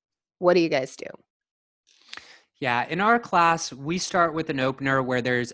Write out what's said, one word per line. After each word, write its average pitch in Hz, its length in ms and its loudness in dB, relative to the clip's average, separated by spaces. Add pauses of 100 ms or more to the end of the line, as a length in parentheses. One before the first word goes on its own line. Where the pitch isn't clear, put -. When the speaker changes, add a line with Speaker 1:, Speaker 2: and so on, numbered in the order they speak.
(400)
Speaker 1:
what 180 160 4
do 180 40 4
you 165 100 2
guys 135 260 -2
do? - 100 -14 (1500)
Speaker 2:
Yeah, 120 300 0
in 160 100 -4
our 226 200 2
class, 170 520 0
we 147 280 -6
start 170 340 0
with 160 160 -4
an 139 100 -2
opener 135 440 0
where 123 180 0
there's 123 320 -2